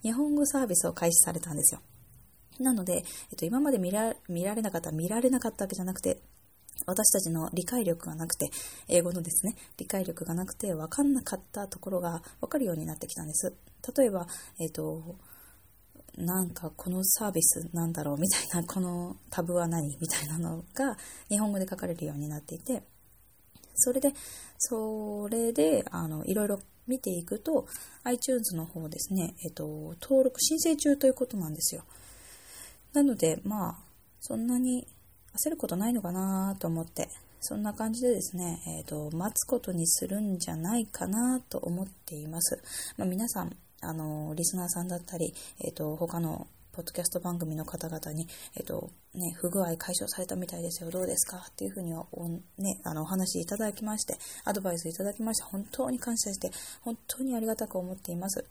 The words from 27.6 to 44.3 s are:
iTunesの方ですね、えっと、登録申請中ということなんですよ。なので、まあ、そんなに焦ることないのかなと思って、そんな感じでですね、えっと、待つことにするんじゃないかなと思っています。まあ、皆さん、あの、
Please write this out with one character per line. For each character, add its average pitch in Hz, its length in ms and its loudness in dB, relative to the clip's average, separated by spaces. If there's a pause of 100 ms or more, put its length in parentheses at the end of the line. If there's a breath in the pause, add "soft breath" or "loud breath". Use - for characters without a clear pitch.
iTunes 247 520 0
の 160 80 -2
方 165 240 -8
で 165 100 -8
す - 140 -2
ね、 180 220 2 (100)
え 170 40 -2
っ - 40 -8
と、 151 480 -8
登 262 240 8
録 254 160 2
申 311 180 4
請 320 200 6
中 285 180 6
と 277 100 4
い 262 40 10
う 262 40 4
こ 254 120 0
と 220 100 -6
な 165 140 -2
ん - 20 -4
で 151 80 -6
す - 140 2
よ。 165 100 -10 (1120 loud breath)
な 285 80 8
の 269 140 8
で、 160 280 6
ま 196 280 0
あ、 - 60 -10 (400)
そ - 160 -6
ん 226 120 0
な 247 120 4
に 254 300 2 (460)
焦 - 160 2
る 330 80 -2
こ - 80 -2
と - 100 0
な 214 140 2
い - 20 4
の 240 80 2
か 175 100 -2
な 190 480 2
と 170 100 -2
思 165 160 0
っ - 20 -10
て、 - 240 -4 (320)
そ - 120 -4
ん 208 80 -2
な 208 120 -2
感 220 180 -2
じ 233 80 -2
で 247 140 6
で 190 80 0
す 180 160 -4
ね、 170 280 -4
え 160 140 -6
っ 151 40 -10
と、 151 260 -4
待 175 240 -2
つ - 100 2
こ 240 160 0
と 190 120 -6
に 165 140 2
す - 220 2
る 202 140 0
ん 196 160 0
じ 170 120 -4
ゃ 165 60 -2
な 185 220 0
い 220 80 0
か - 200 -6
な 240 360 2
と - 160 -4
思 175 260 -2
っ - 20 -8
て 180 300 -14
い 151 120 -8
ま 165 120 -4
す。 - 180 2 (380 loud breath)
ま 208 80 -2
あ、 - 20 2
皆 190 220 0
さ 190 140 -2
ん、 170 120 -6 (260)
あ 165 120 -6
の、 156 420 -4